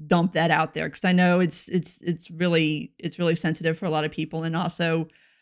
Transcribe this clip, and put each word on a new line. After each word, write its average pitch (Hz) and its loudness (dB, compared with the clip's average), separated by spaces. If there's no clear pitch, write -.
dump 175 2
that 165 2
out 160 2
there, 156 -4
'cause - -4
I 180 4
know 180 6
it's, - -2
it's, - -4
it's - -6
really, 165 0
it's - -8
really 170 2
sensitive 160 -2
for 196 -6
a 160 0
lot 151 0
of 156 -4
people. 160 -6
And 165 -4
also 165 -2